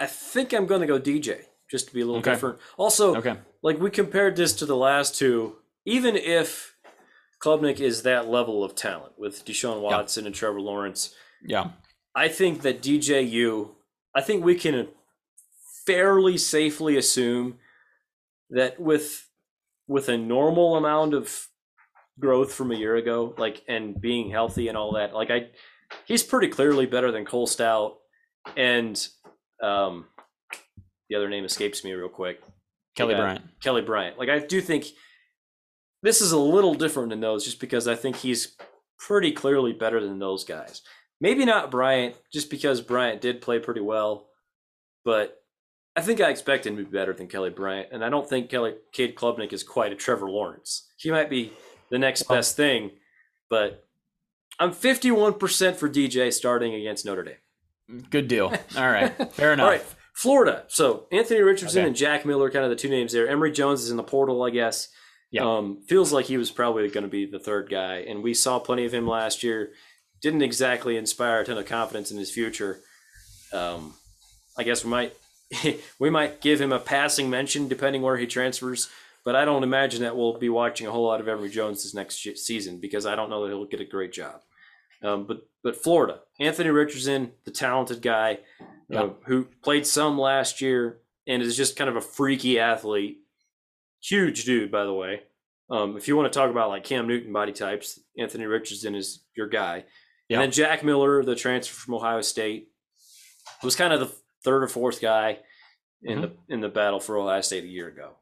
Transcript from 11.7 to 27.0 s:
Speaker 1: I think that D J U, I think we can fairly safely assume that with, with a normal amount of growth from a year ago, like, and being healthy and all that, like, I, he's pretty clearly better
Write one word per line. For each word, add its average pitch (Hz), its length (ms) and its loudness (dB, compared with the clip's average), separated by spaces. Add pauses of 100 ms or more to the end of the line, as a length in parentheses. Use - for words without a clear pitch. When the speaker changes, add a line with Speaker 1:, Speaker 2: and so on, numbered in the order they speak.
Speaker 1:
I 151 140 2
think 165 340 0
that 127 200 0
D 143 160 2
J 139 240 2
U, 113 540 0 (380)
I 139 60 2
think 190 240 0
we 175 120 6
can 147 320 0 (1000)
fairly 190 500 6
safely 151 600 2
assume 123 600 2 (920)
that 127 300 0
with, 156 480 0 (580)
with 139 220 -2
a 120 100 2
normal 160 580 4
amount 151 380 2
of - 340 -4 (720)
growth 131 340 4
from 127 200 -4
a - 20 -2
year 110 220 0
ago, 117 420 0
like, 110 300 -4
and 107 320 -4
being 117 300 -2
healthy 113 380 -2
and 110 80 -6
all 107 180 -4
that, 104 200 -2
like, 110 160 -2
I, 120 200 -2 (560)
he's 226 160 0
pretty 214 260 2
clearly 139 380 4
better 123 260 0